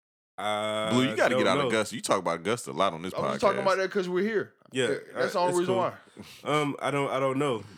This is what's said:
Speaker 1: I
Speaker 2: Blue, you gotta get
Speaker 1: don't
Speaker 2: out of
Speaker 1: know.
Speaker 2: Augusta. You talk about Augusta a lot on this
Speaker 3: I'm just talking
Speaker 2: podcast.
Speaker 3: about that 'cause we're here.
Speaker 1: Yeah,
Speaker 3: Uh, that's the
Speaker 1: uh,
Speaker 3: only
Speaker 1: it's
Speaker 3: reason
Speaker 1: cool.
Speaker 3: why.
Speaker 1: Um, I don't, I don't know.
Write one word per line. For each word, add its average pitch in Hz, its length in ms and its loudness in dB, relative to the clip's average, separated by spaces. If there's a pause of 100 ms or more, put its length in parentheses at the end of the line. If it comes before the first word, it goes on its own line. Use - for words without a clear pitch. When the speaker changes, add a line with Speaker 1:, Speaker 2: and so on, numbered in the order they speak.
(360)
Speaker 1:
I 107 560 -2
Speaker 2:
Blue, 127 160 4
you - 80 -2
gotta 156 180 4
get 127 100 2
Speaker 1:
don't - 40 4
Speaker 2:
out 92 100 4
of 143 60 0
Speaker 1:
know. 131 40 0
Speaker 2:
Augusta. 110 280 0
You - 60 -10
talk 110 160 2
about 87 220 0
Augusta 101 300 -4
a - 20 -8
lot 87 200 2
on 80 100 -8
this 92 140 -6
Speaker 3:
I'm 160 80 -4
just - 160 -2
talking 202 200 2
Speaker 2:
podcast. - 20 -2
Speaker 3:
about 190 160 4
that 190 120 -2
'cause 185 180 -2
we're 180 160 0
here. 208 280 -2 (200)
Speaker 1:
Yeah, 127 140 0
Speaker 3:
Uh, 107 80 2 (260)
that's - 140 0
the 202 40 2
Speaker 1:
uh, 175 40 2
Speaker 3:
only 180 80 2
Speaker 1:
it's 180 100 2
Speaker 3:
reason 180 140 0
Speaker 1:
cool. 170 180 0 (520)
Speaker 3:
why. 120 60 -2 (100)
Speaker 1:
Um, 143 220 -2
I 131 80 0
don't, 139 200 0
I 127 100 0
don't 135 180 0
know. 131 240 0 (160)